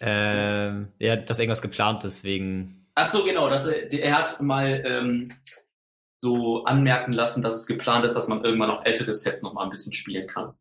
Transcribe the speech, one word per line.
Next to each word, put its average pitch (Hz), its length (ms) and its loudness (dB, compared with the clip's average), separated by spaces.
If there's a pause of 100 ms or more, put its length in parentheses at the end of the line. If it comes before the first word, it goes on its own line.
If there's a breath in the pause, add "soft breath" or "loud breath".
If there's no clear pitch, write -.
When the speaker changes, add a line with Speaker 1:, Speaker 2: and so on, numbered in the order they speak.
Speaker 1:
Ähm, 104 840 0 (100)
ja, 113 160 2
dass 117 240 -2
irgendwas 113 220 2
geplant 107 420 0
ist 98 220 -6
wegen 95 720 -4
Speaker 2:
Ach 156 120 4
so, 202 160 4
genau, 180 260 2
dass 139 180 0
er, 156 220 -2
er 147 280 2
hat - 240 -2
mal, 135 440 2
ähm, 123 460 0 (920)
so 120 440 0
anmerken 131 480 2
lassen, 117 280 0
dass 113 120 0
es - 140 0
geplant 120 360 2
ist, 117 120 4
dass 113 120 0
man 110 160 -4
irgendwann 110 260 2
auch - 140 -2
ältere 110 320 0
Sets - 280 0
noch - 100 -8
mal 98 100 -4
ein 92 60 -4
bisschen 101 240 -6
spielen 95 340 -8
kann. - 340 -10